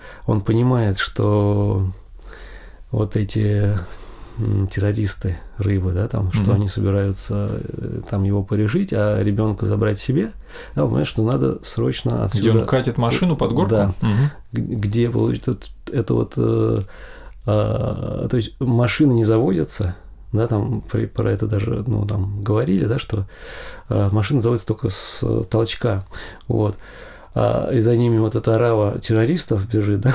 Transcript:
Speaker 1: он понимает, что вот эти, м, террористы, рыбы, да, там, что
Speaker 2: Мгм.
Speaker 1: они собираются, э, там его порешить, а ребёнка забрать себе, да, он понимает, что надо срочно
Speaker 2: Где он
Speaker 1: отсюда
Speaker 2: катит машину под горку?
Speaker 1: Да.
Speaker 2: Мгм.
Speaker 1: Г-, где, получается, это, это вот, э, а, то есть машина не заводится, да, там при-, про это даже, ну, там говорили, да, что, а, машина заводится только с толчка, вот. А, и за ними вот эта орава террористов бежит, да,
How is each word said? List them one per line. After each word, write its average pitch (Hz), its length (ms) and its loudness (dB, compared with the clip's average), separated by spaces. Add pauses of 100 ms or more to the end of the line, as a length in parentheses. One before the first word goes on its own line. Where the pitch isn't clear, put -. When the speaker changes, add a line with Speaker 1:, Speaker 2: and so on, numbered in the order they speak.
(260)
Speaker 1:
он 110 140 2
понимает, 113 580 2
что 104 920 2 (1000)
вот 107 260 0
эти, 104 600 2 (600)
м, 101 300 0
террористы, 101 680 -2 (220)
рыбы, 95 340 0
да, 98 160 0
там, 98 220 -2
что 107 120 2
Speaker 2:
Мгм. 98 100 4
Speaker 1:
они 104 160 2
собираются, 101 920 0
э, - 460 -8
там 101 160 0
его 101 180 2
порешить, 107 500 0
а 104 300 2
ребёнка 104 440 2
забрать 104 320 2
себе, 180 320 0 (440)
да, 143 100 2
он 135 60 2
понимает, 123 180 2
что - 140 -2
надо 131 400 2
срочно 123 480 -2 (220)
Speaker 2:
Где 107 180 2
он 110 60 6
Speaker 1:
отсюда 110 80 4
Speaker 2:
катит 127 340 0
машину 127 380 2
под 117 160 0
горку? 123 180 2
Speaker 1:
Да. 101 300 4
Speaker 2:
Мгм. 117 300 2 (220)
Speaker 1:
Г-, 120 240 -4
где, 113 340 0
получается, 117 420 0
это, - 460 -8
это 113 160 0
вот, 117 220 0
э, 113 420 2 (680)
а, - 840 -2
то 127 60 2
есть 110 240 -2
машина 123 520 4
не 117 120 4
заводится, 113 720 2 (360)
да, 110 140 2
там 110 440 -2
при-, 110 160 0
про 107 240 -2
это 104 160 0
даже, 107 400 -2
ну, 107 200 0
там 101 360 -2
говорили, 131 440 2
да, 120 120 0
что, 98 280 -4 (640)
а, 104 220 2
машина 110 300 2
заводится 117 280 0
только 113 200 -2
с - 340 -4 (280)
толчка, 110 560 0 (420)
вот. 107 280 0 (560)
А, 113 400 0
и 127 80 2
за 117 160 4
ними 117 220 4
вот 110 160 0
эта 113 220 2
орава 110 420 2
террористов 113 720 2
бежит, 104 280 2
да, 139 140 4